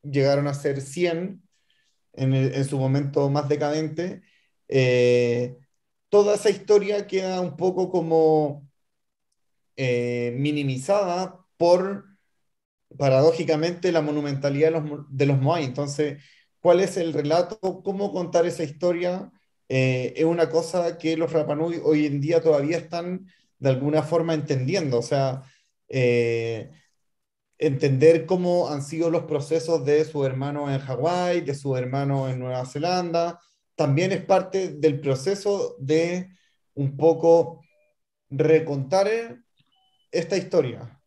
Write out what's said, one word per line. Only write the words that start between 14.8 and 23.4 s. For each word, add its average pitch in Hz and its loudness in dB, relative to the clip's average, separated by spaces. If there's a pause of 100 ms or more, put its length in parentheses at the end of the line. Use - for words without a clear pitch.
mo-, 147 -10
de 135 0
los 139 4
Moai. 151 0
Entonces, 143 -4 (380)
¿cuál 175 6
es 190 -2
el 165 -2
relato? 175 -2
¿Cómo 196 -4
contar 175 0
esa 175 -4
historia? 175 -4 (380)
Eh, 131 0
es 156 2
una 165 2
cosa 170 -2
que 160 -2
los 160 -2
Rapa 151 0
Nui 165 -4
hoy 151 2
en 143 -2
día 160 2
todavía 160 2
están 175 -8 (320)